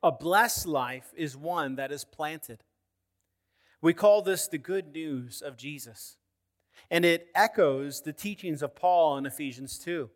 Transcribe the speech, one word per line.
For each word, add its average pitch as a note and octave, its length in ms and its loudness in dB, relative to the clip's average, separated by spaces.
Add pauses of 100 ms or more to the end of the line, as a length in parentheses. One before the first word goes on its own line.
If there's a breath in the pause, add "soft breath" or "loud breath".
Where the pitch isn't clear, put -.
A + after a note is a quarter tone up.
A F3+ 80 4
blessed F#3+ 560 2
life B2+ 480 -4
is D3+ 220 -6
one D3 400 -4
that C3+ 160 -6
is C#3+ 120 -10
planted. D3+ 600 -10 (1160)
We D#3+ 100 6
call G#3 300 6
this F#3 260 -2
the E3 80 -6
good D#3 380 -6
news C#3 480 -8
of C3+ 160 -12
Jesus. B2+ 580 -14 (760 soft breath)
And E3+ 140 4
it E3+ 300 4
echoes C#3+ 680 2
the D3+ 140 -8
teachings F3+ 480 -6
of D3 120 -6
Paul E3+ 440 4
in C#3 80 -4
Ephesians C3 520 -10
two. E3 380 -6